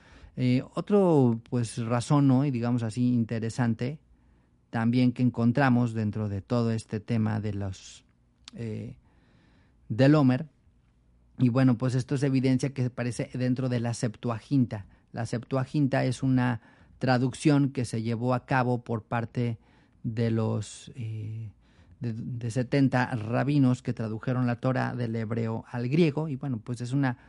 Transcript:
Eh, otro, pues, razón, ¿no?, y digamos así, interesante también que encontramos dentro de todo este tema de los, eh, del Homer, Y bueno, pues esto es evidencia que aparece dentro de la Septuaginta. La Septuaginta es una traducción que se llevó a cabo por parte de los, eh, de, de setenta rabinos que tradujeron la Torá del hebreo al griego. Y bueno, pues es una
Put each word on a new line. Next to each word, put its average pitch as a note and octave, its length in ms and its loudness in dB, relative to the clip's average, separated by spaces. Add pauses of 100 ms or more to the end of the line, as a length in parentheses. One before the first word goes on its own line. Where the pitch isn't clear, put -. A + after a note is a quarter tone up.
(380)
Eh, B2+ 260 2 (120)
otro, D#3+ 720 4
pues, A#2+ 300 -4
razón, B2 500 2
¿no?, C3 160 4
y C#3+ 60 0
digamos A#2+ 320 -2
así, B2 300 0
interesante A#2 840 -2 (720)
también A#2+ 420 2
que B2+ 120 -2
encontramos A#2+ 720 2
dentro G#2+ 360 -4
de G2 120 -4
todo A#2 300 0
este A2 300 -6
tema A2 400 -2
de G#2 120 -6
los, G2 520 -10 (500)
eh, A2 400 -10 (920)
del C3+ 260 6
Homer, C#3 320 4 (920)
Y B2+ 80 6
bueno, B2+ 260 4
pues B2 200 -2
esto C3 180 -2
es C3 80 -2
evidencia C3 500 2
que C3 140 -4
aparece A#2+ 480 -6
dentro B2+ 340 -2
de B2 120 -2
la A#2 160 -4
Septuaginta. A#2 920 -2 (260)
La A#2 140 -6
Septuaginta C3 800 -2
es B2+ 160 -4
una B2 400 0 (380)
traducción C3 720 2
que C3 120 -4
se A2 200 -6
llevó A#2 320 -2
a B2 100 -6
cabo B2 380 0
por A#2 180 -4
parte A#2 560 -4 (460)
de A#2 260 -2
los, A2 640 -4
eh, A2 560 -10 (500)
de, A#2 140 -6
de A#2+ 380 -8
setenta B2+ 640 2
rabinos B2+ 640 2
que C3 100 -4
tradujeron A#2 540 -4
la A#2+ 120 -2
Torá B2+ 380 -2
del A#2 200 -6
hebreo A2+ 560 -4
al A#2+ 180 -6
griego. D#3 400 0
Y C3+ 60 -6
bueno, C3 280 -6
pues A#2+ 160 -8
es A#2+ 140 -8
una C3+ 240 0 (120)